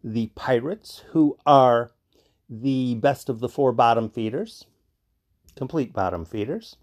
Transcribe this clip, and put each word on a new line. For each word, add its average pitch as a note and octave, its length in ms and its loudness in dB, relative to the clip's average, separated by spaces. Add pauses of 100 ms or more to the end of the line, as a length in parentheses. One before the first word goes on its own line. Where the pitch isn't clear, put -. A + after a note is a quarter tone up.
the A2+ 300 -4
Pirates, C3 760 -4
who D3+ 360 2
are B2+ 460 6 (560)
the B2+ 480 -4
best C3 320 -2
of A2+ 120 -6
the A#2+ 80 -6
four C3+ 240 0
bottom A2+ 360 2
feeders, A#2+ 580 -8 (920)
complete C3 360 -6
bottom F2+ 320 -4
feeders B2 580 -8